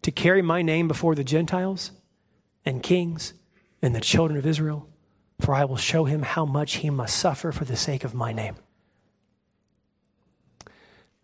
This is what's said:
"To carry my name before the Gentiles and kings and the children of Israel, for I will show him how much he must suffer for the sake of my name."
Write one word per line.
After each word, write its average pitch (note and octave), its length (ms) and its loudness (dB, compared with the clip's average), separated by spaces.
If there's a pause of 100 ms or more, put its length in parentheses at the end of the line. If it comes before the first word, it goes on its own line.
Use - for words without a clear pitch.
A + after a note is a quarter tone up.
"To - 80 0
carry F#3 300 4
my F3 200 2
name E3 260 2
before D#3+ 260 2
the C#3+ 120 -2
Gentiles F3+ 640 -2 (760)
and B2+ 180 -4
kings E3+ 500 0 (480)
and B2 140 2
the A2 60 -4
children D#3+ 360 2
of C#3 80 -2
Israel, D3+ 440 -2 (500)
for - 140 0
I C#3 100 4
will C3 140 -2
show - 280 2
him D3 180 0
how D#3+ 200 0
much D3 340 0
he D3+ 120 -2
must C3 280 0
suffer D#3+ 340 0
for C#3+ 120 -4
the B2 140 -4
sake C#3 260 -2
of A#2+ 120 -6
my A#2 180 -4
name." G#2+ 220 -6 (2750)